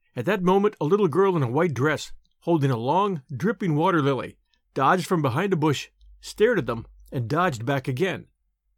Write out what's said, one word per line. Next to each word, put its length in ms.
At 80
that 180
moment, 380
a 40
little 240
girl 280
in 60
a 80
white 240
dress, 380
holding 300
a 60
long, 460
dripping 420
water 240
lily, 380
dodged 340
from 140
behind 320
a 40
bush, 320
stared 380
at 80
them, 200
and 160
dodged 380
back 220
again. 380